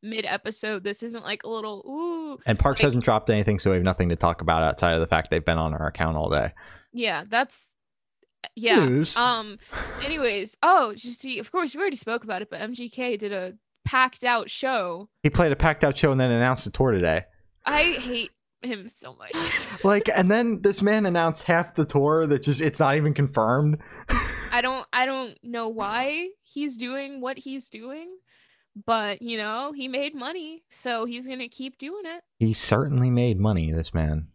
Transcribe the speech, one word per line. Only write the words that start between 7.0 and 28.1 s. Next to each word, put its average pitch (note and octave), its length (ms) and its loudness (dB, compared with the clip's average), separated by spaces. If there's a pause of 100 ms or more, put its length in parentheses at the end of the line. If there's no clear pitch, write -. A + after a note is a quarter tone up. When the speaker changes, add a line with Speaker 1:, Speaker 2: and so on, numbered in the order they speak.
Speaker 1:
that's, A#3 420 -2 (840)
yeah. A3 300 4
Speaker 2:
News. C3+ 300 2
Speaker 1:
Um, A3+ 420 0 (460)
anyways, B3 600 -2
oh, D4+ 300 6
did G#3+ 120 -14
you A#3+ 60 -10
see, B3 280 -10
of A3+ 120 -12
course, E4+ 240 -2
we D4+ 60 -4
already G4 160 0
spoke A#3 260 -6
about G3+ 180 -6
it, G#3 80 -12
but E3+ 120 -10
M A3 120 -8
G A#3+ 160 -10
K B3 280 -4
did G#3 140 -6
a F#3 220 -6 (320)
packed B3+ 380 0
out A#3+ 260 0
show. G#3 600 -4 (140)
Speaker 2:
He D3+ 60 6
played D#3+ 220 4
a C#3 40 2
packed D#3 280 4
out C#3+ 140 4
show D3 140 4
and C3+ 80 2
then B2+ 120 4
announced A#2+ 360 2
a - 40 -6
tour C3 200 4
today. E2+ 340 2 (400)
Speaker 1:
I D4 180 2 (100)
hate B3 380 -6 (300)
him G#3+ 280 -8
so - 260 -18
much. - 200 -16
<laughs> - 480 -4
Speaker 2:
Like, G#3 300 4
and F#3 160 4
then A3 320 2
this G3 220 2
man G#3 240 4
announced E3 380 2
half F3 280 2
the D#3 120 2
tour D3+ 420 4
that C#3+ 160 2
just, D3 180 2
it's - 180 0
not C#3 180 6
even D3+ 180 2
confirmed. C#3 640 2 (360)
<laughs> - 360 -4
Speaker 1:
I A#3+ 100 4
don't, B3+ 320 -2
I B3+ 140 2
don't C4 360 -4
know A#3 260 -4
why B3 600 -4 (140)
he's C#4+ 340 -8
doing C4+ 420 -8
what B3+ 200 -8
he's C4 320 -12
doing, C4+ 380 -14 (760)